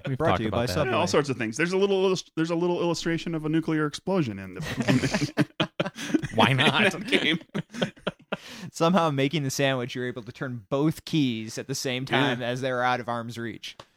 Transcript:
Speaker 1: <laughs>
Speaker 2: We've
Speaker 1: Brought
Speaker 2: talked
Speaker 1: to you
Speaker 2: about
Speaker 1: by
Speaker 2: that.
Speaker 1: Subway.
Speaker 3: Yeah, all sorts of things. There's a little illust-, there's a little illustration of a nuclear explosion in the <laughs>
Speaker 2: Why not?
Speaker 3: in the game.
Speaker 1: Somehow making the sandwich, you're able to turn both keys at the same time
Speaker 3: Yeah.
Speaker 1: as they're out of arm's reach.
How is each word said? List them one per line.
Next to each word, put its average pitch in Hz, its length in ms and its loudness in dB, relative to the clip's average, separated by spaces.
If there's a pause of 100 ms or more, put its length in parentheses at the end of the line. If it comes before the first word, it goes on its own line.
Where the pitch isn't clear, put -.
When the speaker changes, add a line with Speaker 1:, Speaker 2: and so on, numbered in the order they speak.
Speaker 1:
<laughs> - 60 -10
Speaker 2:
We've 135 100 -2
Speaker 1:
Brought 160 100 0
Speaker 2:
talked 92 120 4
Speaker 1:
to 113 40 -2
you 110 60 -2
Speaker 2:
about - 80 -2
Speaker 1:
by 120 100 2
Speaker 2:
that. 120 60 -4
Speaker 1:
Subway. 139 180 0
Speaker 3:
Yeah, - 80 0
all 180 80 2
sorts 147 220 2
of 120 80 -2
things. 113 200 -4
There's 170 160 0
a 190 40 0
little 196 280 4
illust-, 185 300 0
there's 165 160 0
a 170 40 0
little 175 260 0
illustration 165 520 -2
of 156 120 -4
a 151 40 0
nuclear 156 380 2
explosion 143 500 -2
in 95 160 -10
the 135 920 0 (800)
<laughs> - 60 -10
Speaker 2:
Why 110 180 6
not? 147 400 4
Speaker 3:
in 185 60 -8
the - 60 -8 (120)
game. 160 220 2 (1300)
Speaker 1:
Somehow 165 380 4
making 139 340 2
the 135 60 0
sandwich, 131 460 0
you're 123 120 -4
able 123 160 -8
to 113 80 -12
turn 123 380 -8
both 147 360 2
keys 117 520 0
at 120 100 -8
the 135 60 -6
same 131 320 -2
time 127 360 2
Speaker 3:
Yeah. 120 60 -2
Speaker 1:
as 123 140 -4
they're 127 220 -2
out 123 160 2
of 120 100 -6
arm's 117 300 -6
reach. - 360 -10 (220)